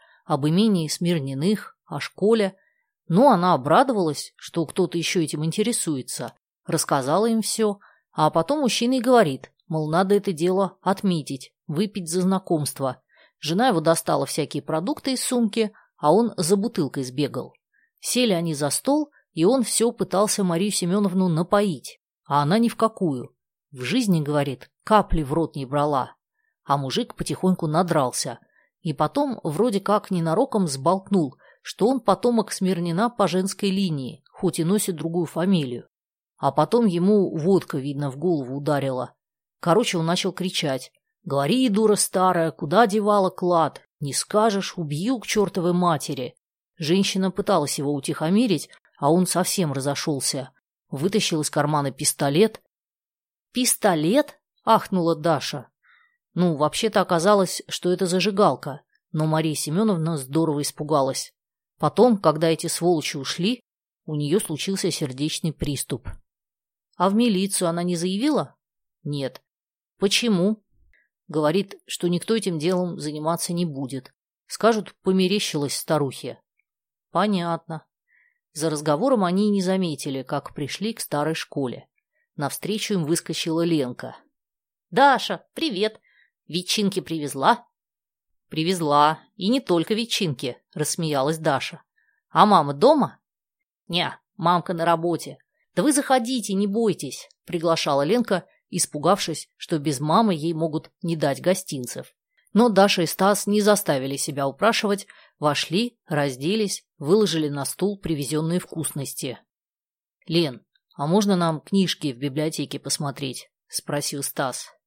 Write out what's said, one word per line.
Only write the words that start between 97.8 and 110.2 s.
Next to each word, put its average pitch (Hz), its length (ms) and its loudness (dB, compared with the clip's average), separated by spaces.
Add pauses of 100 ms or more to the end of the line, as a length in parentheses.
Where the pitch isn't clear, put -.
Ленка, 196 440 0 (240)
испугавшись, 151 880 -2
что - 220 -4
без 143 200 -2
мамы 175 360 2
ей 160 180 -2
могут 156 400 -4 (100)
не 170 140 -2
дать 143 240 0
гостинцев. 139 720 -4 (400)
Но 233 160 6
Даша 196 340 4
и 160 40 2
Стас 196 420 0
не 208 120 2
заставили 147 560 0
себя 139 300 -4
упрашивать, 196 640 0 (320)
вошли, 156 640 -2
разделись, 151 800 -2 (120)
выложили 160 500 2
на 143 160 -6
стол 196 340 -4
привезённые 160 640 -2
вкусности. - 800 -8 (840)